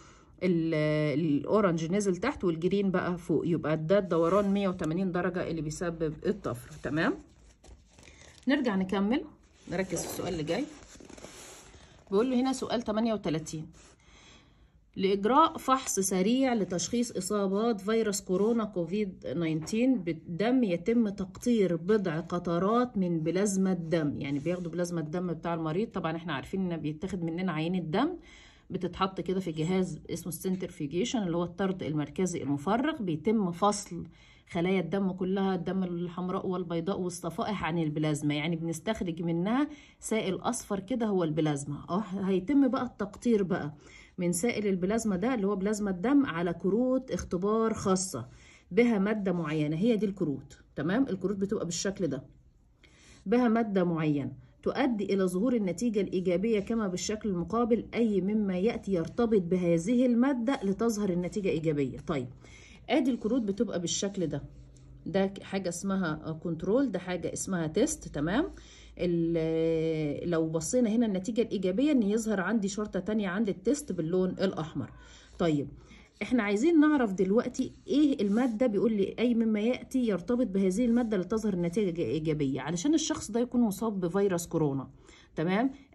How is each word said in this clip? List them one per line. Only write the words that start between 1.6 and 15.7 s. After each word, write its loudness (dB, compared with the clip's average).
نزل 0
تحت -4
والجرين 0
بقى -2
فوق، 0
يبقى 0
ده 4
الدوران 2
مية 2
وتمانين -2
درجة -2
اللي -4
بيسبب -4
الطفرة. -4
تمام؟ 0
نرجع 2
نكمل، 0
نركز -2
في -8
السؤال -6
اللي -4
جاي. -2
بيقول 2
له 2
هنا 2
سؤال -2
تمانية 0
وتلاتين، -4
لإجراء 4
فحص 0